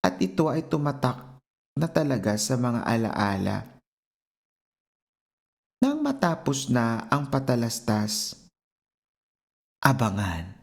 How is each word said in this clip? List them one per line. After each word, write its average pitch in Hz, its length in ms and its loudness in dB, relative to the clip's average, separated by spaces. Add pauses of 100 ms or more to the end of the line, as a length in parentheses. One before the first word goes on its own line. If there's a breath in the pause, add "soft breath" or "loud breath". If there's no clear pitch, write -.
At - 160 0
ito 170 320 2
ay 160 160 -2
tumatak 143 720 -2 (400)
na 160 80 2
talaga 120 480 2
sa 120 240 0
mga 120 240 0
alaala. 101 960 0 (2000)
Nang 294 240 2
matapos 165 640 0
na 117 400 0
ang 139 240 -2
patalastas, 117 1040 -2 (1400)
abangan. 98 840 0